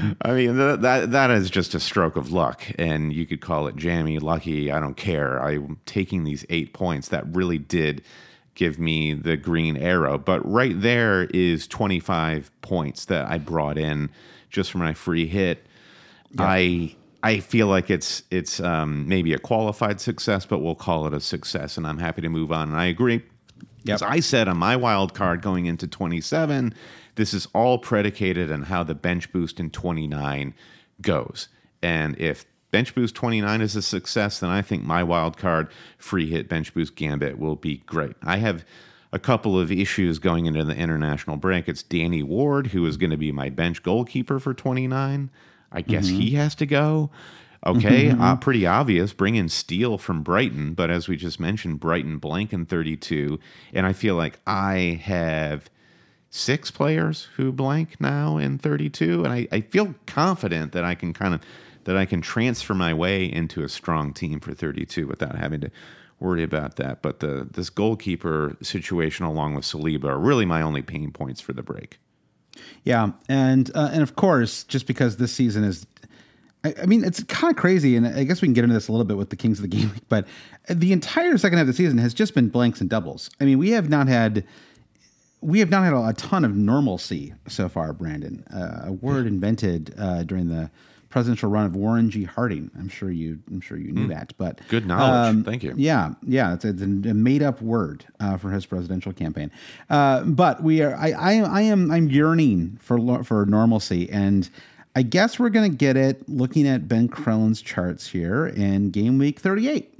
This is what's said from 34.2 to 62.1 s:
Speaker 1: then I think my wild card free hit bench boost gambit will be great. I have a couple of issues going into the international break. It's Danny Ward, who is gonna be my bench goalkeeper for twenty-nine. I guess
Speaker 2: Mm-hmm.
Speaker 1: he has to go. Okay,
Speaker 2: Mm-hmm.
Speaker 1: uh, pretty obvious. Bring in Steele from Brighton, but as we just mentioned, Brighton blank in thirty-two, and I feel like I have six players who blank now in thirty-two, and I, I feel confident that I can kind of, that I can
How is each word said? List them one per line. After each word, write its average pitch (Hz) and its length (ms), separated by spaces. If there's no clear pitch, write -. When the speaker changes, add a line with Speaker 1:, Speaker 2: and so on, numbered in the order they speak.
Speaker 1:
then 90 100
I 98 120
think 92 220
my 85 200
wild 82 340
card 80 300
free 85 320
hit 82 200
bench 80 240
boost 82 220
gambit 73 440
will 76 180
be 73 280
great. 73 380
I 90 140
have 101 260
a 92 80
couple 107 400
of 85 120
issues 92 460
going 85 280
into 78 180
the 76 120
international 76 640
break. 90 320
It's 73 140
Danny 82 400
Ward, 131 440
who 87 180
is 76 120
gonna 78 200
be 76 160
my 69 160
bench 82 340
goalkeeper 123 560
for 131 140
twenty-nine. 131 760
I 90 60
guess 92 260
Speaker 2:
Mm-hmm. 92 120
Speaker 1:
he 107 160
has 147 200
to 156 120
go. 151 420
Okay, 117 440
Speaker 2:
Mm-hmm. 120 120
Speaker 1:
uh, 92 140
pretty 120 320
obvious. 101 460
Bring 101 220
in 92 140
Steele 107 480
from 82 240
Brighton, 82 540
but 85 160
as 85 160
we 90 80
just 80 240
mentioned, 85 400
Brighton 80 400
blank 85 340
in 85 120
thirty-two, 78 720
and 92 140
I 95 60
feel 98 220
like 82 300
I 95 580
have 78 680
six - 400
players 156 580
who 135 140
blank 135 500
now 147 360
in 139 200
thirty-two, 151 640
and 123 100
I, 120 180
I 107 100
feel 185 340
confident 98 680
that 87 100
I 87 100
can 85 200
kind 95 200
of, 78 80
that 92 100
I 95 100
can 90 160